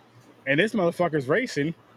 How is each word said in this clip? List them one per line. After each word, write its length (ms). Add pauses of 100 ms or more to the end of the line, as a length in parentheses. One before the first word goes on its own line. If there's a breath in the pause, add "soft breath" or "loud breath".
(460)
And 140
this 140
motherfucker's 540
racing. 460 (220)